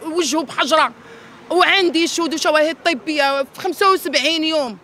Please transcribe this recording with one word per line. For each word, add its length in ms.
وجهه 400
بحجره، 480
وعندي 580
شهود 260
وشواهد 520
طبيه 580
في 180
خمسة 300
وسبعين 520
يوم 400